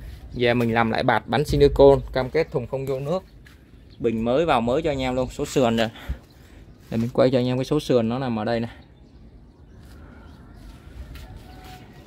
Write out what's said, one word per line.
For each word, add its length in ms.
Về 200
mình 200
làm 160
lại 120
bạt 240
bánh 180
silicone, 560
cam 180
kết 200
thùng 160
không 200
vô 140
nước. 240
Bình 260
mới 220
vào 140
mới 220
cho 80
anh 120
em 120
luôn, 160
số 160
sườn 300
rồi. 120
Để 60
mình 160
quay 180
cho 80
anh 80
em 120
cái 60
số 160
sườn 280
nó 100
nằm 200
ở 60
đây 160
này. 100